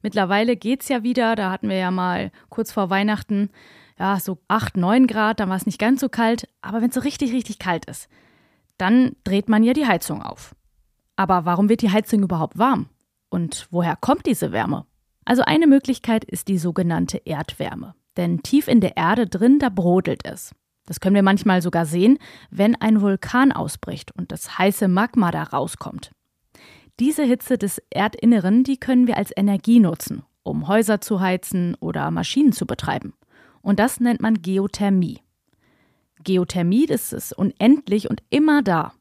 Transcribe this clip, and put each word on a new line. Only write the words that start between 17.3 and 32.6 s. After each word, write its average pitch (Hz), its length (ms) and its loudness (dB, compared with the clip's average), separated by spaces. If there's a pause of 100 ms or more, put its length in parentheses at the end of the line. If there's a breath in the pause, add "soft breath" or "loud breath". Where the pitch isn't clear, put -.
Denn 175 260 -2
tief - 260 2
in 247 120 6
der 180 160 0
Erde 202 300 0
drin, 240 320 4
da 277 100 2
brodelt 180 560 0
es. - 300 -14 (320)
Das - 140 -12
können 190 140 2
wir 202 80 4
manchmal 190 380 2
sogar 170 240 0
sehen, 175 320 4 (340 loud breath)
wenn 202 260 2
ein 214 260 2
Vulkan 240 500 2
ausbricht - 640 -10
und 180 160 -10
das - 240 -14
heiße 196 320 0
Magma 190 420 0
da 156 120 -6
rauskommt. - 680 -8 (880 soft breath)
Diese 302 260 0
Hitze 247 340 0
des - 320 -6
Erdinneren, 214 720 2
die 269 140 -2
können 247 280 2
wir 226 120 0
als - 180 -4
Energie 202 420 4
nutzen, 165 440 2 (200)
um 151 260 -6
Häuser 214 340 2
zu 196 180 -2
heizen 185 600 -2
oder 165 300 -4
Maschinen 180 420 2
zu - 140 -4